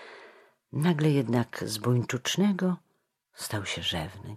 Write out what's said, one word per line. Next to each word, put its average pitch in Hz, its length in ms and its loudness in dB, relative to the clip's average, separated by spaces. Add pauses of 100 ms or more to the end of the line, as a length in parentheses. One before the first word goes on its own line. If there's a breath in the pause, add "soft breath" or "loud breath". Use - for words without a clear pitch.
(720 loud breath)
Nagle 151 360 4
jednak 123 560 2
z 107 120 -4
buńczucznego 175 1000 2 (560)
stał - 320 -6
się - 180 -6
rzewny, - 540 -6